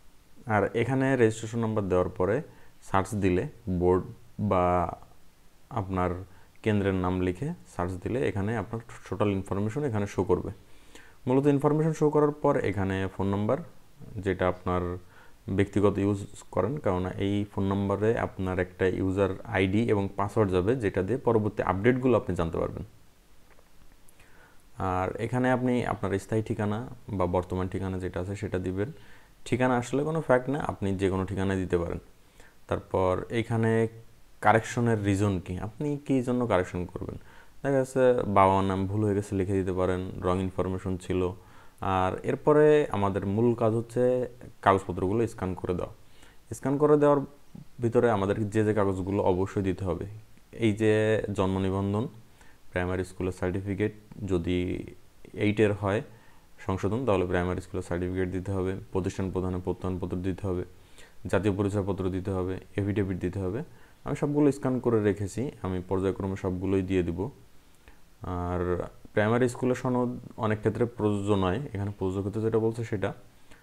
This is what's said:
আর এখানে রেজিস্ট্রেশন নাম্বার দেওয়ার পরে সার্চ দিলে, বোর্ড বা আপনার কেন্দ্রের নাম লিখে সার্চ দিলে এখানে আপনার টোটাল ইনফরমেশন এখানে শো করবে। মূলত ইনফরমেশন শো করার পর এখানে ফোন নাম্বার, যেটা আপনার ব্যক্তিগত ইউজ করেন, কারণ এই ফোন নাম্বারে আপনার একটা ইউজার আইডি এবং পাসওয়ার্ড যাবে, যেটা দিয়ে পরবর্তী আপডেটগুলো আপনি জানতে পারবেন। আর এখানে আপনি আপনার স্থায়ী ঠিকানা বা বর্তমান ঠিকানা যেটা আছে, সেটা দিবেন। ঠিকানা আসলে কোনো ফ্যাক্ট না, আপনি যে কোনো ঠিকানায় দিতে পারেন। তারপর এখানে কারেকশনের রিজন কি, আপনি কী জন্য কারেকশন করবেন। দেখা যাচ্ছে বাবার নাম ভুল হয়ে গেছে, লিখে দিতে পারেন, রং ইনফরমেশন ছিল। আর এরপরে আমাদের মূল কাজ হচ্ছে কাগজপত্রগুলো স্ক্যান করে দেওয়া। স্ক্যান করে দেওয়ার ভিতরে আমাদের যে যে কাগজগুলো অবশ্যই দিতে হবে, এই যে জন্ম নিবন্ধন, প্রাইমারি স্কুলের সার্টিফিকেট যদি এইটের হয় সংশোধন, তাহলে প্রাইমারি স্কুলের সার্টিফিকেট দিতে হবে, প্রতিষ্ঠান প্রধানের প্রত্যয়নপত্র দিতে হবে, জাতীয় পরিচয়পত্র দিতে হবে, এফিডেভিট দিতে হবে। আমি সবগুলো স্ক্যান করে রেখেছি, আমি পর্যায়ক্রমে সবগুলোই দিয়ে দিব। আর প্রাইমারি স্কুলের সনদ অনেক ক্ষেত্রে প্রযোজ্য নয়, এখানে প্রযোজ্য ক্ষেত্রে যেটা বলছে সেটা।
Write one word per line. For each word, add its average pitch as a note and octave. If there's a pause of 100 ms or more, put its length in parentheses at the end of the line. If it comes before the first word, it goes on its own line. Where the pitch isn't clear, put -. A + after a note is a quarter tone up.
(460)
আর G#2
এখানে C3
রেজিস্ট্রেশন A2+
নাম্বার A2
দেওয়ার F2+
পরে F#2+ (400)
সার্চ F#2+
দিলে, F#2+ (200)
বোর্ড F2+ (360)
বা F2+ (720)
আপনার F#2 (520)
কেন্দ্রের G2+
নাম F#2
লিখে F#2 (240)
সার্চ F2
দিলে G#2
এখানে G2+
আপনার A2 (300)
টোটাল G#2
ইনফরমেশন G2+
এখানে G#2+
শো G2+
করবে। F2+ (760)
মূলত C3+
ইনফরমেশন D3+
শো D3+
করার D3
পর C#3+
এখানে F#2+
ফোন G2
নাম্বার, G#2 (580)
যেটা F#2
আপনার F2+ (500)
ব্যক্তিগত G2
ইউজ G2+ (240)
করেন, G#2+
কারণ F#2
এই G2+
ফোন G2+
নাম্বারে G2
আপনার F#2
একটা F2+
ইউজার F#2 (160)
আইডি G#2
এবং G2+
পাসওয়ার্ড G2+
যাবে, F#2+
যেটা G2
দিয়ে G2+
পরবর্তী A2
আপডেটগুলো A#2+
আপনি G2
জানতে E2
পারবেন। - (1900)
আর F#2
এখানে B2
আপনি B2
আপনার G2
স্থায়ী A2
ঠিকানা G#2+ (200)
বা F#2+
বর্তমান F#2
ঠিকানা F#2+
যেটা F2+
আছে, F#2+
সেটা F#2+
দিবেন। F#2+ (520)
ঠিকানা B2+
আসলে B2
কোনো D#3+
ফ্যাক্ট B2+
না, C#3
আপনি G2
যে F#2+
কোনো F#2+
ঠিকানায় F#2+
দিতে F2
পারেন। E2+ (720)
তারপর F#2
এখানে A2+ (520)
কারেকশনের A2+
রিজন G2
কি, F2+
আপনি D3
কী C3+
জন্য B2
কারেকশন F#2
করবেন। - (480)
দেখা C#3
যাচ্ছে B2+
বাবার G2
নাম F#2+
ভুল G#2
হয়ে G2+
গেছে, G2+
লিখে F#2+
দিতে F#2+
পারেন, F#2 (100)
রং F2+
ইনফরমেশন F#2
ছিল। F#2 (480)
আর F#2+ (100)
এরপরে D3
আমাদের G2
মূল A2+
কাজ A2
হচ্ছে B2 (340)
কাগজপত্রগুলো G2
স্ক্যান F#2
করে F2+
দেওয়া। F2 (640)
স্ক্যান C3+
করে D3
দেওয়ার D3 (600)
ভিতরে A#2
আমাদের G2+
যে G#2+
যে G#2+
কাগজগুলো G2
অবশ্যই F#2+
দিতে F#2+
হবে, F2+ (460)
এই A2+
যে G#2+ (120)
জন্ম F#2+
নিবন্ধন, G2 (600)
প্রাইমারি F2+
স্কুলের F#2
সার্টিফিকেট G2 (340)
যদি F2+ (480)
এইটের G#2+
হয় G2+ (640)
সংশোধন, G#2
তাহলে F#2
প্রাইমারি F2+
স্কুলের F#2
সার্টিফিকেট F2+
দিতে F#2
হবে, F#2+ (160)
প্রতিষ্ঠান F#2+
প্রধানের F#2
প্রত্যয়নপত্র F#2
দিতে F2+
হবে, F2+ (640)
জাতীয় G2
পরিচয়পত্র G2
দিতে F#2
হবে, F#2 (160)
এফিডেভিট G2
দিতে F2+
হবে। G2 (420)
আমি C#3
সবগুলো D3
স্ক্যান C3
করে A#2
রেখেছি, G#2 (120)
আমি F#2
পর্যায়ক্রমে F#2+
সবগুলোই F#2+
দিয়ে F#2
দিব। F2 (920)
আর F2+ (260)
প্রাইমারি A#2
স্কুলের B2
সনদ B2 (180)
অনেক G#2+
ক্ষেত্রে A2+
প্রযোজ্য G#2
নয়, F#2+ (140)
এখানে G2+
প্রযোজ্য F#2+
ক্ষেত্রে G#2
যেটা A2+
বলছে A2+
সেটা। G2+ (500)